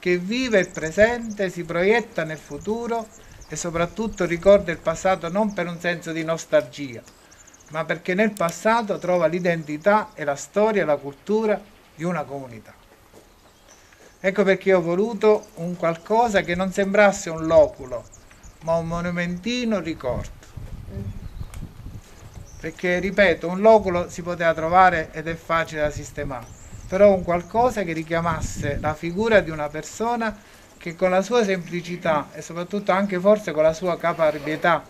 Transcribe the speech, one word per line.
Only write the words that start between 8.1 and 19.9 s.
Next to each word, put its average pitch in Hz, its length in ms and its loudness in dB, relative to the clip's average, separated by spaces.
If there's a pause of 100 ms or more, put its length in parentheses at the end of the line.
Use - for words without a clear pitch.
nel 208 160 2
passato 208 680 0
trova 175 300 2
l'identità 170 880 0
e 156 80 -8
la 143 120 -2
storia 208 460 0
e 160 40 0
la 147 120 2
cultura 202 640 -2 (320)
di 151 100 -12
una 170 200 -4
comunità. 127 500 -14 (1500)
Ecco 196 240 2
perché 190 300 4
ho 185 80 6
voluto 208 760 2
un 170 220 -6
qualcosa 196 640 0
che 170 140 -2
non 190 160 -2
sembrasse 196 580 2
un 160 160 -6
loculo, 143 580 4 (600)
ma 160 120 0
un 165 120 -2
monumentino 180 920 -4
ricordo. 131 600 -6 (2250)